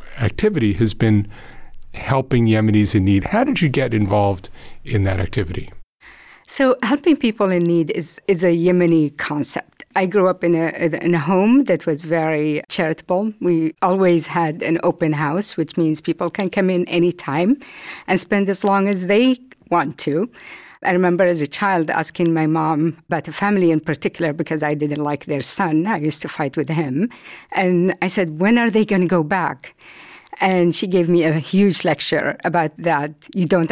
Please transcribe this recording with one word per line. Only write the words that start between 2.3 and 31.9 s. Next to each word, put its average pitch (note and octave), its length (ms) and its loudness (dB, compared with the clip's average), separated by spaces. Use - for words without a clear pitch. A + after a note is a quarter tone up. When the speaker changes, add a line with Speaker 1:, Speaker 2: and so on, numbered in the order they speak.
Speaker 1:
Yemenis G#2+ 480 2
in F#2+ 100 4
need. G2 200 2
How A3+ 180 0
did C4+ 180 -2
you D#3+ 80 2
get B2+ 240 -2
involved G2+ 560 0
in G2+ 200 -2
that F#2+ 160 0
activity? F2+ 520 -4
Speaker 2:
So C4 340 2
helping C#4+ 340 2
people G#3+ 360 0
in F3 120 2
need E3+ 280 2
is, - 360 -6
is F3+ 160 0
a F#3 40 4
Yemeni E3+ 680 2
concept. - 680 -6
I F#3+ 120 2
grew F#3 200 2
up F3+ 160 0
in E3+ 120 2
a, D#3+ 140 0
in F3 100 2
a E3 60 2
home G3+ 460 2
that E3+ 200 0
was D#3 180 -2
very D#3 640 -2
charitable. F#3 640 -2
We E3 420 0
always F3+ 420 2
had D#3+ 380 -2
an E3 180 0
open E3+ 320 0
house, D#3 420 -2
which D#3 220 -4
means D#3 240 0
people E3+ 300 -4
can F#3+ 180 -4
come F#3 220 0
in F3+ 160 0
anytime F3 720 0
and F#3 120 0
spend G3 300 -2
as F#3+ 140 -4
long G3 240 2
as F#3 180 -2
they B3 320 2
want D#3 300 0
to. E3 320 -2
I F#3 100 0
remember F3+ 320 4
as E3+ 180 2
a C#3 40 -2
child F3 440 0
asking E3 420 -2
my D#3+ 140 2
mom D#3 500 0
about D#3+ 200 -4
a D#3+ 40 -10
family G3 380 2
in D#3 120 2
particular D#3 520 -4
because D#3 300 -4
I D3+ 100 0
didn't D3 300 -4
like D3 220 -4
their C#3 180 -4
son. E3 420 0
I G#3+ 120 -2
used D3+ 260 -4
to D#3 40 -8
fight C#3+ 300 -6
with C#3+ 120 -4
him. D#3+ 400 -2
And F3+ 500 0
I F3+ 60 0
said, E3+ 340 -2
"When A3+ 160 4
are A#3 140 2
they G#3+ 140 2
gonna F#3+ 200 0
go E3+ 160 2
back?" D3+ 540 -4
And F3+ 320 2
she - 140 -2
gave F3 220 2
me F3 140 4
a D#3 100 2
huge F#3 520 2
lecture D3+ 580 0